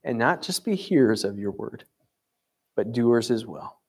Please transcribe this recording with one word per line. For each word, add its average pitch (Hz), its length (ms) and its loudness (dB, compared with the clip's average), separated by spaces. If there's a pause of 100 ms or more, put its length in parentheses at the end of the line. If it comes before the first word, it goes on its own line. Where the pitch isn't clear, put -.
and 120 140 -4
not 151 240 2
just - 240 -6
be 208 100 0
hearers 123 480 2
of 101 140 -4
your 101 140 -4
word, - 340 -12 (880)
but 107 160 -2
doers 117 380 4
as 113 160 0
well. - 440 -16